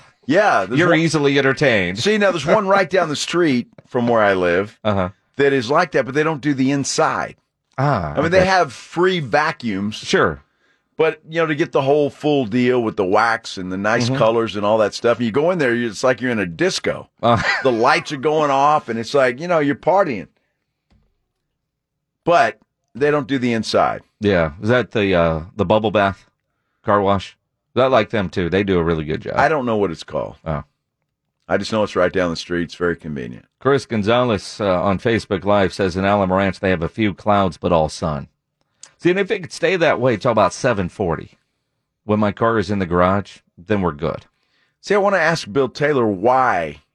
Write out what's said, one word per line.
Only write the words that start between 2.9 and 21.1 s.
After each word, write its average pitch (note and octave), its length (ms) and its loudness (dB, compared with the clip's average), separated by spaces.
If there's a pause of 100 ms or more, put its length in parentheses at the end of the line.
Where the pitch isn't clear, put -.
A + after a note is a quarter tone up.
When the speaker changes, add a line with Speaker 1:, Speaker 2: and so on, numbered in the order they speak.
Speaker 1:
the C#3+ 60 -6
street D3 520 0 (200)
from A#2+ 200 -2
where A#2 140 4
I G2+ 120 4
live F2+ 500 0
Speaker 2:
Uh-huh. G2 260 -2 (260)
Speaker 1:
that C#3 160 2
is B2+ 180 0
like E3 220 0
that, C3+ 140 0
but C3 80 -8
they D3+ 100 0
don't D#3 180 -4
do D3 120 0
the C3 180 2
inside. C3+ 640 -2 (420)
Speaker 2:
Ah, A2+ 380 -2
Speaker 1:
I C#3 60 0
mean, E3 100 0
they F#3 100 4
Speaker 2:
okay. F#3 60 2
Speaker 1:
have F3 240 2
free F3+ 480 -2
vacuums. A#2 760 -2
Speaker 2:
Sure. G2+ 460 0 (540)
Speaker 1:
But, D#3 320 0
you D#3+ 140 -2
know, E3 60 0
to D#3 80 -2
get D3 160 -2
the D3+ 100 0
whole C#3 300 2
full D3 340 0
deal B2 380 2
with A2 140 -4
the G2+ 80 0
wax A2+ 520 -2
and F#2 140 -8
the F#2 60 -8
nice A2+ 280 0
Speaker 2:
Mm-hmm. C3 120 -2
Speaker 1:
colors A2+ 380 0
and G#2 80 -6
all G#2+ 140 2
that G#2 160 0
stuff, A#2 240 0
and A#2+ 80 -2
you A2+ 60 -2
go C#3+ 180 0
in F#3 80 -2
there, C3 160 0
it's A#2 300 -4
like B2+ 180 0
you're B2+ 100 -2
in A#2 60 -2
a G2 80 -2
disco. E2 640 -4 (140)
Speaker 2:
Uh. A2+ 180 2 (220)
Speaker 1:
The C3+ 80 2
lights C3+ 400 0
are D3+ 60 -8
going D3+ 340 0
off, C#3+ 380 2
and A2+ 100 -4
it's A#2 160 -4
like, B2+ 240 2
you E3+ 80 -8
know, F3 120 0
you're C#3+ 160 0
partying. D#3 520 0 (2000)